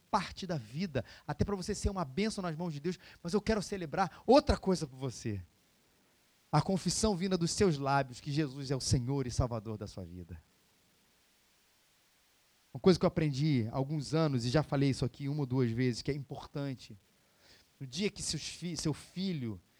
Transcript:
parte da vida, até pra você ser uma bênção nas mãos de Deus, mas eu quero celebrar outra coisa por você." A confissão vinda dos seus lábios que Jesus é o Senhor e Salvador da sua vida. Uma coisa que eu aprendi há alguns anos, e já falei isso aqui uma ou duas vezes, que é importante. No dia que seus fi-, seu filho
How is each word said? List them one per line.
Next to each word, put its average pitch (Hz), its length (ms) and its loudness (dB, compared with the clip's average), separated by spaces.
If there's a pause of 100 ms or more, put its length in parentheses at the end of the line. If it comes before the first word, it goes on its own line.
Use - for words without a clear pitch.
(100)
parte - 360 -2
da 175 100 -2
vida, 135 480 -4 (220)
até 151 180 0
pra 202 120 -2
você 190 180 -4
ser - 160 0
uma 190 140 -2
bênção 190 380 -2
nas 170 140 -4
mãos 170 160 -4
de 143 80 -6
Deus, 175 180 -4 (240)
mas 170 100 -6
eu 208 80 4
quero 214 220 0
celebrar 175 640 -4
outra 254 300 8
coisa 170 300 0
por 131 100 -10
você." 120 440 -4 (1120)
A 151 80 4
confissão 190 560 0
vinda 185 220 0
dos 170 120 0
seus 175 280 4
lábios 135 420 0
que 147 100 -8
Jesus 139 400 -2
é 143 60 0
o 127 40 -2
Senhor 135 460 2
e 120 40 -6
Salvador 113 480 -2
da 104 80 -8
sua 92 180 -10
vida. 87 360 -12 (2250)
Uma 131 40 -12
coisa 180 200 6
que - 80 2
eu - 20 8
aprendi 143 640 2
há 123 40 -4
alguns 135 360 -2
anos, 143 320 2
e 123 60 0
já 151 120 4
falei 139 280 2
isso 127 140 0
aqui 139 240 -6
uma 147 120 -4
ou 139 60 -2
duas 123 240 2
vezes, 120 320 0
que - 80 -4
é 139 40 0
importante. 139 800 -10 (840)
No 139 60 -12
dia 165 240 -2
que - 120 -12
seus - 240 -6
fi-, 175 300 -8
seu 156 160 -2
filho 139 680 -6 (200)